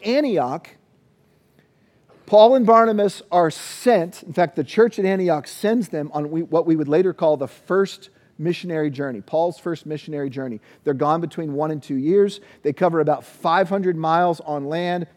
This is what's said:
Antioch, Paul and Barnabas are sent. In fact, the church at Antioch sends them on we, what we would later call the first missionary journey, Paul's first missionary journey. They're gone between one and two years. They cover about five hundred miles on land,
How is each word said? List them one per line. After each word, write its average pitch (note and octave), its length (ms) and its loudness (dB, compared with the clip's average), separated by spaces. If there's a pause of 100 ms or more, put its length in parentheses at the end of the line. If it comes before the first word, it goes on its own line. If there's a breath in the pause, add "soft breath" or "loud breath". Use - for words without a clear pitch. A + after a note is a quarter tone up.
Antioch, G3 680 -2 (1500 soft breath)
Paul G#3+ 300 8
and B3+ 100 4
Barnabas A3 680 4
are E3+ 200 4
sent. - 720 -2
In E3+ 100 -14
fact, E3+ 240 -2
the D3 80 -2
church A3+ 340 0
at G3 60 0
Antioch F3+ 420 0
sends A3 440 -2
them D3 240 -6
on D3 160 -4
we, E3 120 -4
what D#3+ 240 0
we E3 80 2
would D3+ 140 -2
later E3+ 240 2
call D#3 240 0
the C3 120 -6
first - 600 -4 (300 soft breath)
missionary D#3+ 520 -4
journey, C3 300 -8
Paul's E3 380 -2
first E3 280 -8
missionary D3+ 440 -8
journey. B2+ 300 -10 (220 soft breath)
They're D3 120 -2
gone D3+ 260 0
between D#3+ 320 -8
one D3+ 180 -4
and D3+ 120 -8
two C#3 140 -8
years. G3 440 0 (220 loud breath)
They D3 100 -2
cover E3 280 0
about D3 240 0
five F3 440 0
hundred F#3 280 -2
miles E3 440 0
on D3 240 -8
land, F3 420 -4 (100)